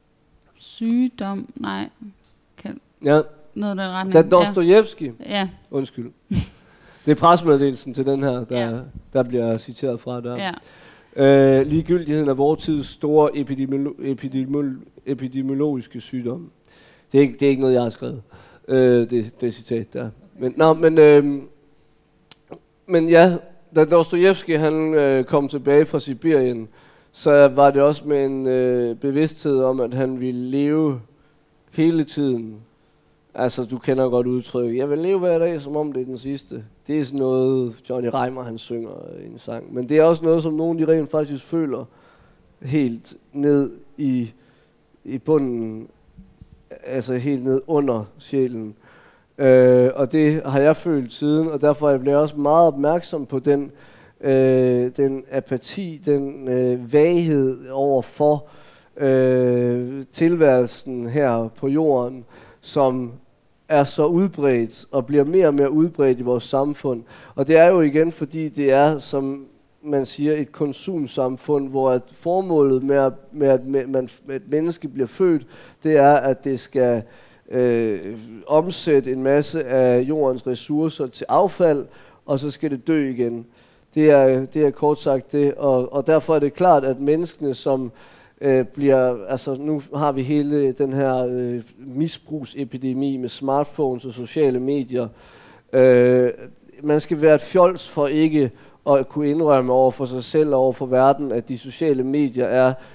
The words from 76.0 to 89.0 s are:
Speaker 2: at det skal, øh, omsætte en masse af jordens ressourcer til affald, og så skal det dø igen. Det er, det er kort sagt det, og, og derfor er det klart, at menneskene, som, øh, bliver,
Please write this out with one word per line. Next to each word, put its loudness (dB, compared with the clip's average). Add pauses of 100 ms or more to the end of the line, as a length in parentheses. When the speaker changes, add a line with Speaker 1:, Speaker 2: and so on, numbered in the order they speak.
Speaker 2:
at 0
det -4
skal, 0 (480)
øh, 0 (480)
omsætte 0
en -6
masse 0
af 2
jordens -2
ressourcer -4
til -14
affald, 2 (400)
og -2
så -6
skal -8
det -8
dø 0
igen. -4 (480)
Det 6
er, 6
det 0
er 0
kort -2
sagt -4
det, 0
og, 0
og -4
derfor 2
er 2
det -2
klart, 4
at -4
menneskene, -4
som, -4 (480)
øh, 2
bliver, 0